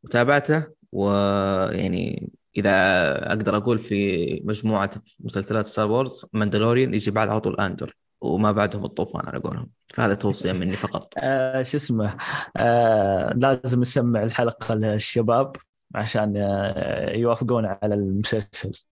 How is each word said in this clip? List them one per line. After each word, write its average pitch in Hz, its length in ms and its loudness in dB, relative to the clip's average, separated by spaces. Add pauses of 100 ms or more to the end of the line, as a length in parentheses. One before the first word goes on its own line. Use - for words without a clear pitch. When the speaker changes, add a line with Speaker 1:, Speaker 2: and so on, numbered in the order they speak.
Speaker 1:
وتابعته، 143 600 4 (280)
ويعني، 98 1400 0 (240)
إذا 98 160 4 (560)
أقدر 104 280 0
أقول 113 220 0
في 98 680 -2
مجموعة 104 460 -2 (300)
مسلسلات 101 460 -4
ستار 107 240 -2
وورز، 123 420 -2
ماندلوريان 110 640 2
يجي 104 160 0
بعد 107 180 2
على 107 120 0
طول - 200 -2
أندور، 90 320 -4 (280)
وما 101 320 2
بعدهم 104 320 0
الطوفان - 420 -6
على - 120 -8
قولهم. - 300 -8 (260)
فهذا 110 200 2
توصية 98 380 -2
مني 90 240 -2
فقط. - 380 -8
Speaker 2:
<laughs> - 40 -6
آه، 131 440 0
شو 127 140 -4
اسمه؟ 110 400 -2 (400)
آه، 110 800 4
لازم 127 440 2
نسمع 120 420 2
الحلقة 117 520 -2
للشباب 113 840 0 (380)
عشان، 107 420 -2
آه، 101 800 -2
يوافقون 117 500 2
على 101 280 -2
المسلسل. 101 800 -2 (200)